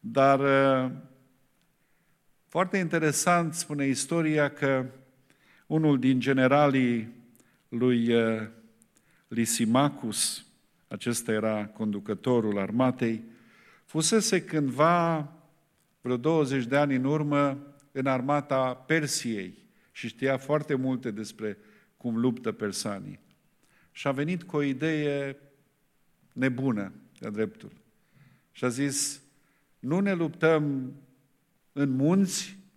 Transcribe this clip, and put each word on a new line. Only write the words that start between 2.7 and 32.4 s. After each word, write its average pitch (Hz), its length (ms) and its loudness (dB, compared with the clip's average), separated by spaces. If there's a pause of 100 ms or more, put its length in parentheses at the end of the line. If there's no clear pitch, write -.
interesant 165 760 2
spune 143 320 -4
istoria 151 640 0
că 135 360 0 (800)
unul 156 320 2
din 127 220 2
generalii 131 920 2 (560)
lui, 120 380 0
eh, 113 420 2 (800)
Lysimachus, 117 1160 0 (420)
acesta 117 440 -4
era 107 340 -2
conducătorul 107 920 -2
armatei, 113 640 0 (600)
fusese 190 600 0
cândva, 156 880 2 (680)
vreo 123 160 -2
douăzeci 135 500 0
de 131 100 0
ani 143 180 2
în 127 100 0
urmă, 143 680 0 (180)
în 135 140 -4
armata 131 680 0
Persiei 117 800 -4 (380)
și - 160 -12
știa 135 280 -2
foarte 147 380 -2
multe 131 360 -2
despre 104 480 -8 (380)
cum 117 200 -4
luptă 117 360 0
persanii. 101 680 -8 (720)
Și - 140 -8
a 139 60 0
venit 160 300 -4
cu - 140 -8
o 147 60 2
idee 143 720 -2 (960)
nebună, 123 600 -2 (260)
de-a 110 120 -10
dreptul. 107 420 -6 (800)
Și - 120 -8
a 127 40 2
zis, 135 520 -4 (580)
„Nu 156 220 -2
ne 202 120 0
luptăm 151 800 0 (800)
în 139 180 0
munți 170 680 0 (200)